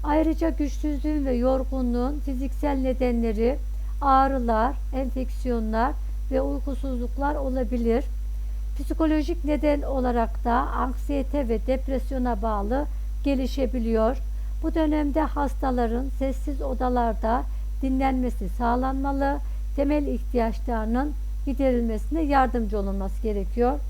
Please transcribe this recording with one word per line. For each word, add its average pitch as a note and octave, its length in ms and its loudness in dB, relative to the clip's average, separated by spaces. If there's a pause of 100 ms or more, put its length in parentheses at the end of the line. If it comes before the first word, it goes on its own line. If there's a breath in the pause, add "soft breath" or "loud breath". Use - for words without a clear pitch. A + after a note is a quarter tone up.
Ayrıca D#4+ 460 2
güçsüzlüğün D4 760 -2
ve C4 80 0
yorgunluğun B3+ 840 0
fiziksel C#4 580 -2
nedenleri A#3+ 800 2 (440 loud breath)
ağrılar, C4 720 4 (200)
enfeksiyonlar B3 1000 0 (380 loud breath)
ve C4 100 2
uykusuzluklar C4+ 960 -2
olabilir. B3+ 680 2 (760 loud breath)
Psikolojik D#4 680 0
neden D4 360 2
olarak B3 640 0
da A#3+ 80 2
anksiyete C4 960 -2
ve A3+ 180 0
depresyona B3+ 760 0
bağlı A3 440 0 (380 loud breath)
gelişebiliyor. B3 920 2 (460 loud breath)
Bu D#4+ 120 0
dönemde D4+ 460 2
hastaların B3+ 840 0 (140)
sessiz C4+ 420 -2
odalarda B3 840 0 (380 loud breath)
dinlenmesi C4 680 0
sağlanmalı, C4+ 880 0 (380 loud breath)
temel C#4+ 320 2
ihtiyaçlarının A#3 1040 0 (320)
giderilmesine B3 760 2
yardımcı B3 580 2
olunması G3 440 -2
gerekiyor. A#3 560 0 (100)